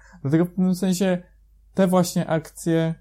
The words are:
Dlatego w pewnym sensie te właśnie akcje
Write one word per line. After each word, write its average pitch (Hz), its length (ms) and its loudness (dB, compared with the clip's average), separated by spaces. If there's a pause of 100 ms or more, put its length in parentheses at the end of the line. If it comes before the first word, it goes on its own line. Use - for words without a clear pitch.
(220)
Dlatego 160 220 2
w 175 40 -2
pewnym 185 260 0
sensie 185 480 -2 (520)
te 190 120 2
właśnie 180 400 0
akcje 165 760 -2